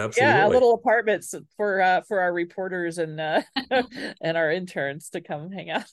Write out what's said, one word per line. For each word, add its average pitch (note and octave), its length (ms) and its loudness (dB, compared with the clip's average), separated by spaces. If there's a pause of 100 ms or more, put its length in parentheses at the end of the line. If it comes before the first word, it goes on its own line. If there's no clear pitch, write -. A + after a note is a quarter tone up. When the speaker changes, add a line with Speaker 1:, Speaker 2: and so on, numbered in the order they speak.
Speaker 1:
<laughs> A2 140 -6
Yeah, A#3 320 6
Speaker 2:
Absolutely. A3+ 60 4
Speaker 1:
little B3 200 6
apartments A3 600 0 (220)
for, G3+ 240 0
uh, F#3 220 4
for G3+ 180 -2
our F3+ 120 2
reporters F3 640 -4
and, D#3+ 220 -4
uh, D#3 220 0 (140)
<laughs> C4 140 -6
Speaker 3:
<laughs> - 520 -4
Speaker 1:
and E3 140 -2
our D#3+ 140 2
interns D#3+ 600 -4
to F3+ 100 -8
come E3 320 -10
hang F3+ 180 -10
out F#3 220 -4